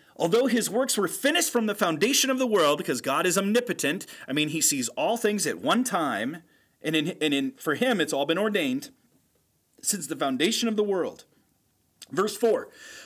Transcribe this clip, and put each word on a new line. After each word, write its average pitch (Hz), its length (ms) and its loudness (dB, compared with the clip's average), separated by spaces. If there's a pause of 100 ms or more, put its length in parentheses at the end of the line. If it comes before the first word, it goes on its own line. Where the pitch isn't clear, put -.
(160)
Although 214 300 4
his 208 240 2
works 247 260 0
were 196 120 0
finished 330 420 0
from 226 160 0
the 202 80 -2
foundation 208 560 2
of 254 80 0
the 262 80 0
world, 156 320 4
because 139 220 -2
God 151 260 0
is 175 100 2
omnipotent, 196 680 0 (220)
I 131 40 -4
mean, 151 180 0
he 156 100 -4
sees 131 300 0
all 180 260 -2
things 208 280 0
at 104 140 -4
one 170 240 2
time, 147 640 -2 (360)
and 156 140 -4
in, 160 260 0
and 151 140 2
in, 135 220 -2
for 151 180 -2
him, 240 260 0
it's 156 120 0
all 143 120 0
been 160 140 0
ordained 175 520 -2 (920)
since 170 240 -4
the 156 80 -6
foundation 151 540 0
of 214 80 -2
the 208 80 2
world. 185 400 -4 (880)
Verse 196 240 0
four, - 320 2 (380)